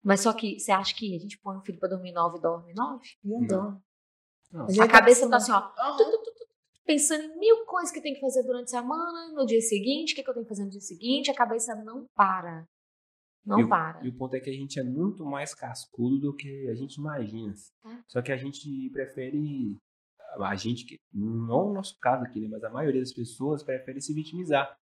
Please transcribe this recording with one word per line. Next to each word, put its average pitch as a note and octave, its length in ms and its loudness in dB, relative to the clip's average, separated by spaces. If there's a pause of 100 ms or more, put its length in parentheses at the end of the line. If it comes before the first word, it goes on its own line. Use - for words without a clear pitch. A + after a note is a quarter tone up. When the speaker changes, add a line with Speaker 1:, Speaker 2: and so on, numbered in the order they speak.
Speaker 1:
Mas G3 180 4
só A3+ 120 4
que G#3+ 260 -4
você - 120 0
acha G3 240 2
que G3+ 200 -6
a E3 40 -6
gente G3+ 200 -14
põe G3 180 -10
o F#3+ 40 -14
filho F3 180 -12
pra F#3+ 100 0
dormir F#3 220 -6
nove E3+ 260 0
e D#3+ 40 -10
dorme E3+ 340 -2
nove? B3+ 320 -6 (160)
Speaker 2:
Não G#3 180 -4
Speaker 3:
Não. A#3 60 0
Speaker 2:
dorme. G3 340 -2 (720)
Speaker 3:
Não. E3 140 -8
Speaker 2:
A - 60 -4
gente G3+ 100 6
Speaker 1:
A A3+ 60 8
Speaker 2:
tá A3 120 4
Speaker 1:
cabeça A#3+ 280 10
tá - 20 -
Speaker 2:
pensando B3+ 60 6
Speaker 1:
assim, A#3 160 4
ó, G#3 60 6 (220)
Speaker 2:
Aham. C#4 180 -2
Speaker 1:
tu, G#4+ 80 8
tu, - 180 0
tu, - 100 -10
tu, - 140 -20 (360)
pensando D4+ 400 2
em D#4 140 -12
mil A4+ 280 6
coisas F4+ 280 -4
que D#4 80 -8
tem C#4+ 140 -4
que C#4 40 -16
fazer B3+ 220 2
durante B3 340 -2
a A#3+ 60 -2
semana, E4 520 -6
no C#4+ 120 0
dia A3+ 160 4
seguinte, A#3 520 0
o - 20 -4
que C4+ 80 -8
que - 60 -6
eu B3+ 40 -2
tenho A#3 120 -6
que - 40 -20
fazer G3+ 140 -6
no G3 80 -8
dia G3+ 100 -14
seguinte, B3+ 480 -2
a C#4 60 0
cabeça A3+ 400 0
não A3 400 -14
para. F3 500 2 (800)
Não - 140 4
Speaker 3:
E A#2 40 8
o, A2 60 2
Speaker 1:
para. E3 340 2
Speaker 3:
e B2+ 60 -4
o B2 80 -12
ponto B2+ 180 -6
é C3 40 -2
que C3 100 -8
a C3+ 40 -6
gente C#3 260 -8
é C3 40 -2
muito E3 400 -2
mais C#3+ 300 -6
cascudo B2 680 -2
do C#3+ 160 -2
que C#3 340 -10
a A#2 40 -2
gente C3+ 220 -8
imagina. A2+ 580 -6 (300)
Speaker 1:
Tá. A3+ 240 -18
Speaker 3:
Só B2 160 -2
que C3 80 -4
a C3 60 -2
gente C3+ 540 -8
prefere, C3+ 840 -4 (640)
a G2 140 -2
gente, A2+ 300 -4
que, - 140 -20 (140)
não A2+ 560 0
o G3+ 40 -4
nosso G3 260 -8
caso B2+ 260 0
aqui, A2 160 -10
né, A2 100 -6
mas A2 120 -10
a A2 80 -8
maioria C3 300 0
das B2 120 -8
pessoas C#3 500 -6
prefere C3 380 -6
se D3+ 140 -8
vitimizar. D#3 600 -2 (100)